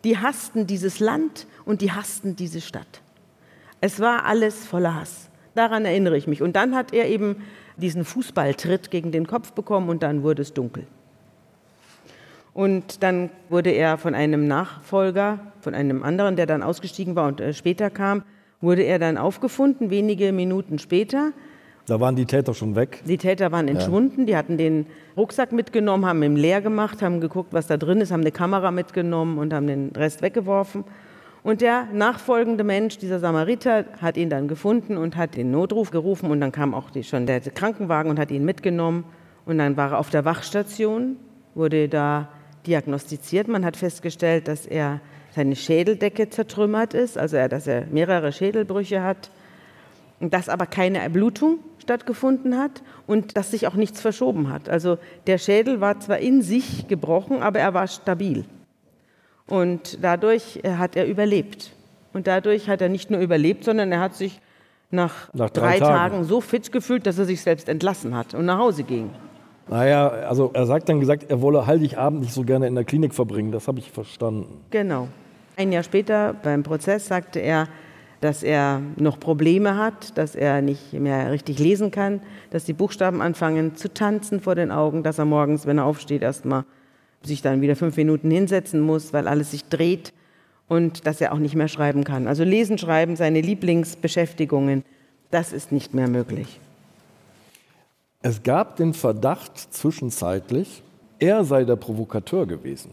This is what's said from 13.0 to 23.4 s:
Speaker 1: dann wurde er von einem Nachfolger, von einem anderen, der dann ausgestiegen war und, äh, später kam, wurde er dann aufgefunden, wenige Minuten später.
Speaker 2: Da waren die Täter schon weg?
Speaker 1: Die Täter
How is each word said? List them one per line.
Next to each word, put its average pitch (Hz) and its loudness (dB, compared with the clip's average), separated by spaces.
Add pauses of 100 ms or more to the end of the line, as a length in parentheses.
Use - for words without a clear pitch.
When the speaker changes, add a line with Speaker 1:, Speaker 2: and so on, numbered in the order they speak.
Speaker 1:
dann 180 0 (200)
wurde 175 2
er 156 4
von 160 -2
einem 147 2
Nachfolger, 190 0 (220)
von - -6
einem 135 0
anderen, 185 0
der 170 2
dann 156 0
ausgestiegen 175 -4
war 160 2
und, 139 -4
äh, 123 -4
später 180 -2
kam, 196 -2 (380)
wurde 180 4
er 175 4
dann 160 0
aufgefunden, 233 0
wenige 202 2
Minuten 185 -2
später. 269 0 (520)
Speaker 2:
Da 110 0
waren 127 2
die 127 2
Täter 127 0
schon 107 -4
weg? 131 -2
Speaker 1:
Die 175 0
Täter 185 0